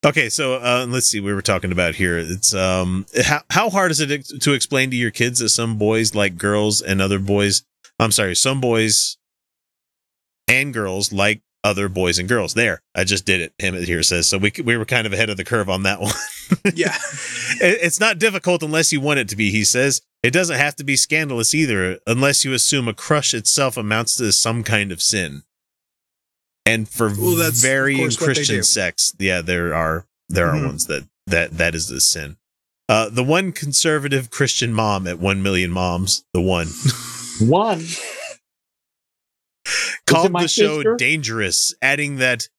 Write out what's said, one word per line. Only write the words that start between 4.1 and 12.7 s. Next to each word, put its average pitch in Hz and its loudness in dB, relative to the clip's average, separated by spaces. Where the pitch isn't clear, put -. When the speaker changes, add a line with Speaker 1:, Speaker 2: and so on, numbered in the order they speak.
Speaker 1:
ex-, 143 -6
to 143 2
explain 131 0
to 127 -2
your 120 0
kids 123 0
that 113 0
some 113 0
boys 107 2
like 98 0
girls 104 2
and 95 0
other 98 0
boys, 101 2
I'm 113 2
sorry, 98 0
some 135 0
boys 113 2
and 131 2
girls 101 -2
like 104 2
other 101 0
boys 90 0
and 87 -4
girls. 104 0
There, 110 0